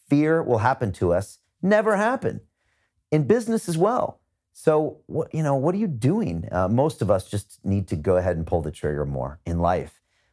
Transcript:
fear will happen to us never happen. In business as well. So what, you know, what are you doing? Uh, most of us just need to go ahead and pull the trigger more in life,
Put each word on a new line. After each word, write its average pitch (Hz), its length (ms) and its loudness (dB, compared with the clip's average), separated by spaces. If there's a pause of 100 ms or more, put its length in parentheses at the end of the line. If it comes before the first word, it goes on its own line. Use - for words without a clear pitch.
fear 156 360 2
will 120 140 2
happen 107 340 0
to 87 220 0
us 92 260 -4 (220)
never 208 340 2
happen. 214 460 -2 (720)
In 156 120 2
business 220 460 0
as 160 80 -2
well. 208 420 0 (320)
So 156 540 0
what, - 280 -6
you 160 100 -4
know, 139 120 2
what 143 180 0
are 196 40 -2
you 220 100 -2
doing? 123 640 -2
Uh, 92 160 0
most 131 340 0
of 95 80 -2
us 95 200 2
just - 340 -8
need 98 240 0
to - 80 -4
go 90 220 2
ahead 90 180 0
and 80 100 -4
pull 82 160 -2
the 76 100 -6
trigger 73 340 -4
more 69 400 -8
in 85 140 -2
life, 85 420 -2 (320)